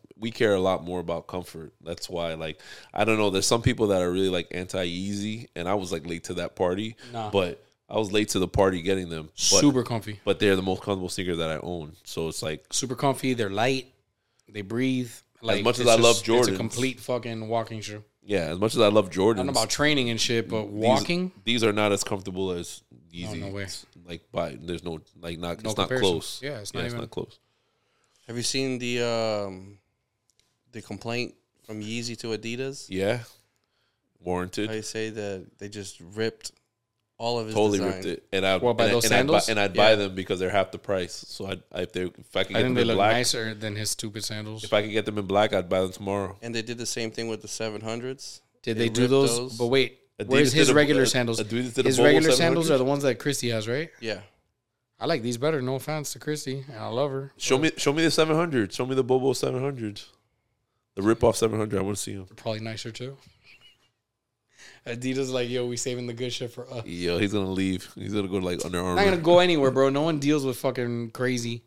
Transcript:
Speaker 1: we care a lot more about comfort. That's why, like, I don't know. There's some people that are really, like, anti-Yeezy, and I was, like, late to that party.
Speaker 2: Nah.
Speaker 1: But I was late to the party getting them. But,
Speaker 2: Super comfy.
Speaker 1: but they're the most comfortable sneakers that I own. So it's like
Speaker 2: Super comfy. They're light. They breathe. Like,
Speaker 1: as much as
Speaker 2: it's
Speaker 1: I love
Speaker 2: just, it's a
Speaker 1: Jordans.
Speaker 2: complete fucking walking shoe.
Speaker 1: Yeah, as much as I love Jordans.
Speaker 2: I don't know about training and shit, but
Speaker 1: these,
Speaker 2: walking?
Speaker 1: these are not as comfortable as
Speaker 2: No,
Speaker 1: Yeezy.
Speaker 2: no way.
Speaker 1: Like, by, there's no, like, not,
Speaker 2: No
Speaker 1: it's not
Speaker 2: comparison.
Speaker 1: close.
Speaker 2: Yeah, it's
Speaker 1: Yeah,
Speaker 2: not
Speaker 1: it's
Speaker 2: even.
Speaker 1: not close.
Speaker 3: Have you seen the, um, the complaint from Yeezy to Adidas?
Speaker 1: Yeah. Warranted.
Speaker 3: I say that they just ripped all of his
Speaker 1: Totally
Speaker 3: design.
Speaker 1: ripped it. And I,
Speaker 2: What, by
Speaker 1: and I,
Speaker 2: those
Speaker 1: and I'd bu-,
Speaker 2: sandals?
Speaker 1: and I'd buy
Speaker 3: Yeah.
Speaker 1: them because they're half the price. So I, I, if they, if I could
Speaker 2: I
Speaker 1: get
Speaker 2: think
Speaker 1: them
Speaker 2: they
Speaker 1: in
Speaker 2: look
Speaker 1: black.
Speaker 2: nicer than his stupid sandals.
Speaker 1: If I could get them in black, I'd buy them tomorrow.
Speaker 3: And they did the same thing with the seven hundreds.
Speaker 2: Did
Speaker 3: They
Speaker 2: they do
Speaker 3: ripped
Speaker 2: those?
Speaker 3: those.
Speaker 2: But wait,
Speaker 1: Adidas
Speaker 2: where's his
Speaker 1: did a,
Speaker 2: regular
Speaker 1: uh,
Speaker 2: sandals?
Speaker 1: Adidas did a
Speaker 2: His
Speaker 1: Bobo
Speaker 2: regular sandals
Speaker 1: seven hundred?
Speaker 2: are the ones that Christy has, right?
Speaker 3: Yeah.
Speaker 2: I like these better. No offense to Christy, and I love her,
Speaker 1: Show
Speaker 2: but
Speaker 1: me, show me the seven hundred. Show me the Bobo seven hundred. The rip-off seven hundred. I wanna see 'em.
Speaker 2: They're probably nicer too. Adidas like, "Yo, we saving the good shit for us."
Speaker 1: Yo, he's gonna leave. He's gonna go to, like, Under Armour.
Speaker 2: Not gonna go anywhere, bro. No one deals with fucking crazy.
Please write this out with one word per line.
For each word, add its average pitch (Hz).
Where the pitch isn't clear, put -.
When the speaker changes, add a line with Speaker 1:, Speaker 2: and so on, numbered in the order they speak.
Speaker 1:
we 113
care 110
a 92
lot 92
more 90
about 82
comfort. 85
That's 85
why, 85
like, 80
I 107
don't 110
know. 104
There's 95
some 117
people 113
that 92
are 87
really, 95
like, 90
anti-Yeezy, 98
and 85
I 98
was, 92
like, 82
late 85
to 92
that 85
party. 98
Speaker 2:
Nah. 110
Speaker 1:
But 95
I -
was 104
late 104
to 104
the 90
party 95
getting 92
them. 80
But, -
Speaker 2:
Super 139
comfy. 107
Speaker 1:
but 98
they're 101
the 92
most 92
comfortable 95
sneakers 87
that 80
I 78
own. 78
So 82
it's -
like 78
Speaker 2:
Super 123
comfy. 131
They're 113
light. 127
They 104
breathe. 123
Like, 110
Speaker 1:
as 107
much 120
as 123
Speaker 2:
it's 120
Speaker 1:
I 113
love 117
Speaker 2:
just, 113
it's 117
a -
Speaker 1:
Jordans. 95
Speaker 2:
complete 120
fucking 113
walking 113
shoe. 104
Speaker 1:
Yeah, 101
as 87
much 104
as -
I 104
love 104
Jordans. 95
Speaker 2:
I 113
don't -
know 139
about 113
training 147
and 113
shit, 113
but 110
Speaker 1:
these, 101
Speaker 2:
walking? 139
Speaker 1:
these 113
are 104
not 104
as 98
comfortable 95
as 87
Speaker 2:
No, 60
Speaker 1:
Yeezy. 101
Speaker 2:
no 98
way. 98
Speaker 1:
Like, 85
by, 78
there's 82
no, 82
like, 85
not, 85
Speaker 2:
No 110
Speaker 1:
it's 107
not -
Speaker 2:
comparison. 123
Speaker 1:
close. -
Speaker 2:
Yeah, 135
it's 101
Speaker 1:
Yeah, -
Speaker 2:
not -
Speaker 1:
it's 120
Speaker 2:
even. 120
Speaker 1:
not -
close. -
Speaker 3:
Have 117
you 123
seen 131
the, 120
um, 101
the 110
complaint 117
from 107
Yeezy 117
to -
Adidas? 120
Speaker 1:
Yeah. 98
Warranted. 90
Speaker 3:
I 110
say 110
that 101
they 101
just 101
ripped 110
all 117
of 110
his 110
Speaker 1:
Totally 104
Speaker 3:
design. 95
Speaker 1:
ripped 92
it. -
And 95
I, 95
Speaker 2:
What, 120
by 117
Speaker 1:
and 110
I, 117
Speaker 2:
those 117
Speaker 1:
and 107
I'd -
bu-, -
Speaker 2:
sandals? 104
Speaker 1:
and 110
I'd 98
buy 107
Speaker 3:
Yeah. 110
Speaker 1:
them 98
because 92
they're 92
half 95
the -
price. 92
So -
I, 95
I, 92
if 87
they, 90
if -
I 92
could -
Speaker 2:
I 117
Speaker 1:
get -
Speaker 2:
think -
Speaker 1:
them 127
Speaker 2:
they 123
Speaker 1:
in 117
Speaker 2:
look 113
Speaker 1:
black. 101
Speaker 2:
nicer 117
than 104
his 107
stupid 107
sandals. 107
Speaker 1:
If 107
I 107
could 107
get 107
them 107
in 98
black, 101
I'd 92
buy 92
them 92
tomorrow. 98
Speaker 3:
And 117
they 113
did 117
the 117
same 113
thing 113
with 107
the 104
seven 107
hundreds. 120
Speaker 2:
Did 113
Speaker 3:
They 117
Speaker 2:
they 117
do 113
Speaker 3:
ripped 127
Speaker 2:
those? 135
Speaker 3:
those. 123
Speaker 2:
But 120
wait, 127
Speaker 1:
Adidas 107
Speaker 2:
where's 135
his 151
Speaker 1:
did -
a, 147
Speaker 2:
regular 147
Speaker 1:
uh, 127
Speaker 2:
sandals? 117
Speaker 1:
Adidas 113
did 131
a -
Speaker 2:
His -
Speaker 1:
Bobo 123
Speaker 2:
regular -
sandals 160
Speaker 1:
seven 160
hundred? -
Speaker 2:
are 131
the 127
ones 143
that 123
Christy 139
has, 110
right? 143
Speaker 3:
Yeah. 107
Speaker 2:
I 110
like 151
these 117
better. 147
No 127
offense 151
to 131
Christy, 139
and 127
I 107
love 127
her, 135
Speaker 1:
Show -
Speaker 2:
but 139
Speaker 1:
me, 156
show 143
me 160
the 160
seven 160
hundred. 143
Show 123
me 131
the 131
Bobo 127
seven 131
hundred. 120
The 98
rip-off 113
seven 110
hundred. 107
I 95
wanna 101
see 101
'em. 95
Speaker 2:
They're -
probably 110
nicer 113
too. 127
Adidas 127
like, 123
"Yo, 123
we 120
saving 123
the 120
good 120
shit 123
for -
us." 113
Speaker 1:
Yo, 87
he's 98
gonna 95
leave. 95
He's 101
gonna 101
go 95
to, 92
like, 87
Under 87
Armour. 90
Speaker 2:
Not 196
gonna 190
go 170
anywhere, 165
bro. 131
No 143
one 160
deals 143
with 127
fucking 120
crazy. 120